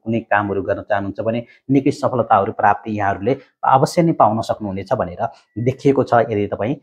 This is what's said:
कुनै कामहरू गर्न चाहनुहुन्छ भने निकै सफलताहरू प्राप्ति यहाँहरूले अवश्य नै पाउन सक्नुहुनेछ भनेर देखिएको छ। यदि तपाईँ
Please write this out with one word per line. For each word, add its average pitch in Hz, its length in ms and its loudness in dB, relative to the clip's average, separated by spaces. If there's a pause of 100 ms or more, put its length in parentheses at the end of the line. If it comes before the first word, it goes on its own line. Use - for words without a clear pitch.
कुनै 113 160 -2 (100)
कामहरू 101 320 0
गर्न 98 200 -4
चाहनुहुन्छ 98 420 -4
भने 113 160 -2 (300)
निकै 139 200 2
सफलताहरू 113 640 0
प्राप्ति 104 460 2
यहाँहरूले 101 380 -2 (280)
अवश्य 135 380 2
नै 165 100 4
पाउन 110 320 2
सक्नुहुनेछ 98 480 -6
भनेर 101 320 -4 (400)
देखिएको 135 400 2
छ। 117 240 2
यदि 104 240 0
तपाईँ 110 300 -4